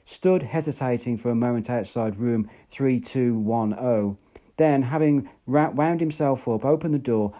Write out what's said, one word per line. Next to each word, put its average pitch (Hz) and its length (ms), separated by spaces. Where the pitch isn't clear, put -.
stood - 380
hesitating 127 760
for 120 140
a 117 40
moment 120 340
outside 110 520
room 117 280
three 131 320
two 123 360
one 110 380
oh, 107 420
then, 147 240
having 147 460
ra-, 147 260
wound 160 280
himself 151 480
up, 113 180
opened 156 300
the 143 60
door 110 400